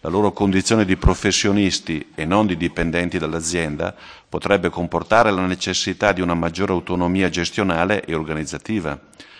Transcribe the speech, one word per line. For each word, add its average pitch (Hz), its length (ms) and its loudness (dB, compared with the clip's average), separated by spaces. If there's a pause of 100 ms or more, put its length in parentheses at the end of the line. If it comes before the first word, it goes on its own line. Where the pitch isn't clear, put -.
La 80 100 -6
loro 101 220 2
condizione 101 520 2
di 92 120 2
professionisti 95 1160 0
e 78 120 -6
non 101 200 4
di 90 120 0
dipendenti 85 600 -2
dall'azienda 82 800 -4 (340)
potrebbe 90 400 0
comportare 85 640 2
la 92 160 0
necessità 92 640 0
di 92 100 -2
una 87 140 0
maggiore 85 380 -2
autonomia 90 560 0
gestionale 87 760 0
e 82 80 -4
organizzativa. 78 880 -6 (400)